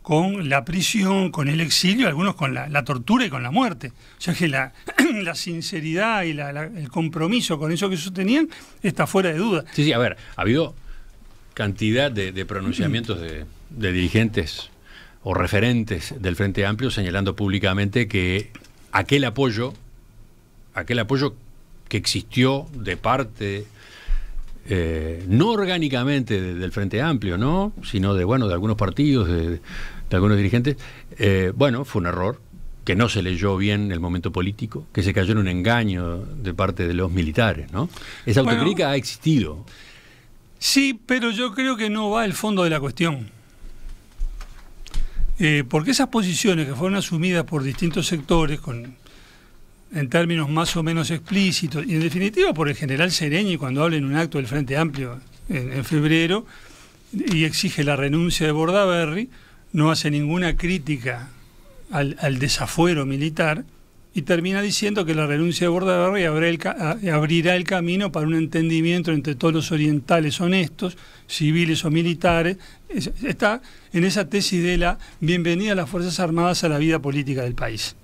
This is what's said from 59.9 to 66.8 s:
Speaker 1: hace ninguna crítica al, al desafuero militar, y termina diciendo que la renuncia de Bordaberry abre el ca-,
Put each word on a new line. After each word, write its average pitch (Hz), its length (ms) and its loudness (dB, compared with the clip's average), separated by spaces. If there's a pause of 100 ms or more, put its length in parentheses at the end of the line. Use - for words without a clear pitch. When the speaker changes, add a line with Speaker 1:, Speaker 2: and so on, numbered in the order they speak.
Speaker 1:
hace 151 180 0
ninguna 151 480 0
crítica 135 720 -4 (640)
al, 143 280 -2
al 135 200 0
desafuero 147 680 2
militar, 156 580 0 (520)
y 160 80 -2
termina 185 400 2
diciendo 202 420 0
que 160 80 0
la 156 140 2
renuncia 165 380 2
de 175 40 4
Bordaberry 185 540 2
abre 160 260 2
el 170 80 0
ca-, 180 180 -4 (240)